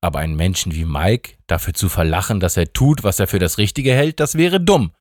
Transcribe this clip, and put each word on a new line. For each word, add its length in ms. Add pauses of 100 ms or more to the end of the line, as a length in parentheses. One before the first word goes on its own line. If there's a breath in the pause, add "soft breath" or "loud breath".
Aber 200
einen 160
Menschen 380
wie 100
Mike 520 (120)
dafür 260
zu 140
verlachen, 500
dass 180
er 160
tut, 300
was 160
er 80
für 140
das 180
Richtige 340
hält, 280
das 160
wäre 240
dumm. 400